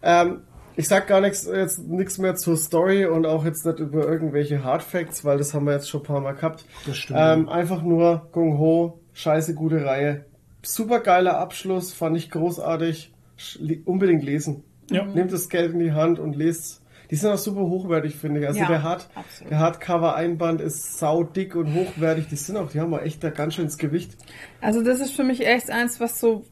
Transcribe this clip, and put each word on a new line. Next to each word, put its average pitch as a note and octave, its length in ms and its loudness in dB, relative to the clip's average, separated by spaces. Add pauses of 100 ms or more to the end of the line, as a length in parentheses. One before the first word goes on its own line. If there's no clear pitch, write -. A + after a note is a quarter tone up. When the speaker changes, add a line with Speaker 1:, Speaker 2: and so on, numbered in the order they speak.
Speaker 1:
Ähm, F3 380 4 (360)
ich D3+ 120 -2
sag G3 180 4
gar G3 140 6
nichts, G3 320 0
jetzt F#3 360 -2
nichts F#3 300 -4
mehr F#3+ 180 0
zur E3+ 200 0
Story F#3 500 2
und E3 200 2
auch D#3 180 0
jetzt D#3+ 220 -4
nicht D#3+ 120 0
über D3+ 300 -2
irgendwelche D3 560 0
Hard C3+ 180 0
Facts, - 420 -6
weil C#3+ 140 4
das C#3+ 160 -2
haben C#3+ 120 0
wir D3 60 2
jetzt C#3+ 160 -2
schon D3 120 -6
ein C#3+ 60 -14
paar C#3+ 140 -2
Mal C#3 120 -6
gehabt. D#3 320 -6 (220)
Speaker 2:
Das C#3 100 -6
stimmt, - 240 -4
Speaker 1:
Ähm, D#3+ 260 6
Speaker 2:
ja. - 60 -8
Speaker 1:
einfach F3 300 -2
nur E3+ 500 2
Gung-Ho, E3 680 2 (140)
scheiße D#3+ 420 0
gute D#3 300 0
Reihe. C#3+ 400 0 (380)
Supergeiler A3 760 2
Abschluss, F#3 540 -4
fand E3 240 -2
ich E3 140 -6
großartig. E3 840 -2 (260)
Sch-, - 220 -16
li-, D#3 240 -4
unbedingt F3+ 400 4
lesen. C#3+ 380 -2 (280)
Speaker 2:
Ja. F#3+ 140 0
Speaker 1:
Nehmt F#3 280 0
das F3 160 -4
Geld E3+ 240 0
in E3+ 80 0
die E3 120 2
Hand D#3+ 280 4
und D#3 160 -4
lest. D#3+ 440 -2 (300)
Die D#3 60 -2
sind G3+ 140 2
auch G3+ 60 2
super G3+ 240 -4
hochwertig, E3+ 540 0
finde D3 260 -2
ich. D3 60 0
Also D3 140 -2
Speaker 3:
Ja, F#3 80 2
Speaker 1:
der E3 160 2
Hard-, F3 300 -4
Speaker 3:
absolut. - 360 -14
Speaker 1:
der D3+ 80 2
Hardcover-Einband E3 1040 2
ist - 360 -8
saudick E3+ 580 0
und D3+ 180 0
hochwertig. D#3+ 540 0
Die D3 80 -6
sind F#3 200 -6
auch, E3+ 140 -4
die D3+ 100 -2
haben E3 140 -2
auch - 80 -4
echt - 200 -6
da E3 80 -2
ganz D3+ 240 -4
schön E3+ 100 -2
ins D3 120 -6
Gewicht. D#3+ 400 -4 (460)
Speaker 3:
Also A3+ 200 2
das B3+ 180 2
ist C#4 120 -4
für C4+ 120 0
mich B3+ 220 0
echt A#3+ 240 2
eins, A#3+ 300 -2
was A#3 200 -4
so A3+ 320 2